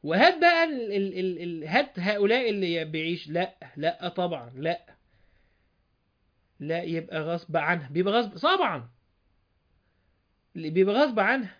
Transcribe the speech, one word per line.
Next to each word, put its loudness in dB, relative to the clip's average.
وهات 6
بقى 6
ال-، -4
ال-، -2
ال-، -2
ال-، -6
هات 0
هؤلاء 0
اللي -2
بيعيش، -4
لا، -2
لا -4
طبعًا، -6
لا. -6
لا، -4
يبقى -6
غصب -4
عنها، 0
بيبقى 0
غصب، 0
طبعًا. 0
اللي -6
بيبقى 4
غصب 2
عنها. 0